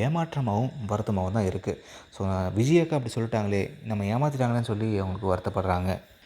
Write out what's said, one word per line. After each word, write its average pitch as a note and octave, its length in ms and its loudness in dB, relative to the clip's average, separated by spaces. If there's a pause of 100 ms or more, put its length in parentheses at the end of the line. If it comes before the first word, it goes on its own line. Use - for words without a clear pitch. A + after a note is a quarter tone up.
ஏமாற்றமாகவும் C3 680 0 (180)
வருத்தமாகவும் G2+ 440 0
தான் A2 120 2
இருக்கு. F#2 280 -2 (380)
So, - 160 -6
"நான் F#2+ 280 0
விஜய் C3+ 260 6
அக்கா D#3+ 160 0
அப்படி A#2+ 160 -2
சொல்லிட்டாங்களே, G#2 500 0 (220)
நம்ம G#2+ 200 -2
ஏமாத்திட்டாங்களேன்னு" A#2+ 640 0
சொல்லி G#2+ 280 0
அவங்களுக்கு F#2+ 320 -2
வருத்தப்படுறாங்க. F#2 600 0 (360)